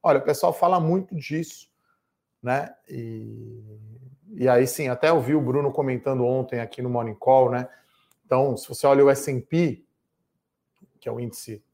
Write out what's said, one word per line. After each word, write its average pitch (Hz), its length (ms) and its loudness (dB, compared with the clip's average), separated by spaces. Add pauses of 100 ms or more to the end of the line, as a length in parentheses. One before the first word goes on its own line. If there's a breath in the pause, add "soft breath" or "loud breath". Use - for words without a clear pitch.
Olha, 156 160 4
o - 60 0
pessoal - 300 0
fala 180 260 2
muito 180 340 -2
disso, 160 540 -10 (760)
né? 127 320 -4 (160)
E, 110 880 -14 (560)
e 127 160 0
aí 123 160 6
sim, 131 220 -4
até 127 220 0
eu 165 120 4
vi 131 140 0
o 151 60 2
Bruno 135 300 0
comentando 131 540 -2
ontem 127 340 -2
aqui 117 220 -10
no 123 80 -6
Morning 117 240 -4
Call, 131 380 4
né? 123 180 -4 (560 soft breath)
Então, 131 320 0
se - 100 -16
você 131 200 -2
olha 139 180 6
o 139 60 8
S 139 200 -2
and 127 100 -4
P, 160 440 -2 (1120)
que - 80 -12
é 117 40 -4
o 117 80 -8
índice 113 440 -12 (100)